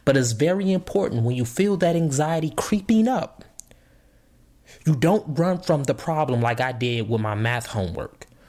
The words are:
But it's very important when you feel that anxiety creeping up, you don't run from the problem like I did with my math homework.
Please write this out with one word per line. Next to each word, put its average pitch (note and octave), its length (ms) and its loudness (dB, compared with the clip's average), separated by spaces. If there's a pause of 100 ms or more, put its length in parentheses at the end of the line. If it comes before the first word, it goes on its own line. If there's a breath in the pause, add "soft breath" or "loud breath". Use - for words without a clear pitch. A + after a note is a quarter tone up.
But C#3 120 4
it's B2 160 2
very F#3 400 2
important F#3 500 0
when B2 140 0
you B2 80 0
feel G3 340 0
that E3+ 180 2
anxiety D#3 600 0
creeping A3 500 2
up, - 380 -4 (1400 loud breath)
you D#3 100 2
don't D#3 420 0
run F3 220 0
from D3 240 0
the C3 100 0
problem D3+ 460 -2
like A#2 200 0
I B2+ 120 -2
did A#2 360 -2
with A2 120 0
my G#2+ 140 -2
math A#2 320 -2
homework. - 600 -6 (220 loud breath)